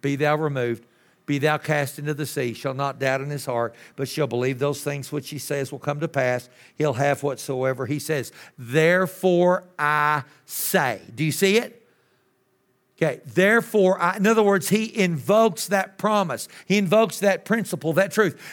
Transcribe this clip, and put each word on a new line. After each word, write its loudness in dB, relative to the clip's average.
"Be -2
thou 2
removed, -2
be -2
thou 2
cast -4
into -6
the -6
sea," -6
shall -6
not -6
doubt 0
in -8
his -8
heart, -4
but -6
shall -2
believe -2
those -2
things -8
which -8
he -10
says -6
will -12
come -6
to -4
pass, -2
he'll 0
have 0
whatsoever -4
he -4
says. -6
Therefore 2
I 2
say." -2
Do -2
you 0
see 2
it? -6
Okay, -2
"Therefore 2
I," 2
in 0
other 6
words, 2
he 0
invokes 2
that -2
promise. -2
He 2
invokes 2
that 0
principle, -2
that 2
truth. 0